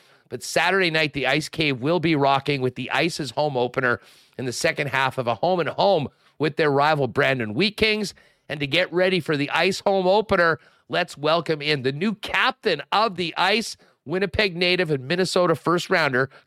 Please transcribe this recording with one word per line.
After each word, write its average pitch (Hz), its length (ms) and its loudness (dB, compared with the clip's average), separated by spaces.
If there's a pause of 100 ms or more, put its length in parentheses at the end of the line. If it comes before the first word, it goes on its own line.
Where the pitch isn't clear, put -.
(280)
But 123 140 -12
Saturday 180 480 0
night, 156 240 0
the 127 120 -2
Ice 147 220 0
Cave 139 320 -2
will 160 200 0
be 160 160 2
rocking 139 440 2
with 127 140 -2
the 123 160 -10
Ice's 151 400 -2
home 147 260 -2
opener 123 440 0 (360)
in 127 80 -8
the 123 80 -4
second 156 360 -2
half 131 280 0
of 117 120 -2
a 117 80 0
home 180 240 0
and 139 100 -2
home 170 380 2 (300)
with 156 180 -2
their 151 140 2
rival 143 360 2
Brandon 127 480 0
Wheat 208 240 0
Kings. 214 340 0 (380)
And 147 100 -6
to 143 60 -2
get 165 260 0
ready 185 280 2
for 151 180 -2
the 143 100 -2
Ice 170 320 0
home 196 260 0
opener, 185 520 2 (320)
let's 170 260 -4
welcome 151 460 0
in 147 200 0
the 131 100 0
new 190 240 -2
captain 190 680 -2 (100)
of 202 240 0
the 170 220 -4
Ice, 202 400 0 (260)
Winnipeg 185 500 -2
native 175 360 0
and 131 180 -2
Minnesota 175 460 2
first 165 340 0
rounder, 135 400 2 (180)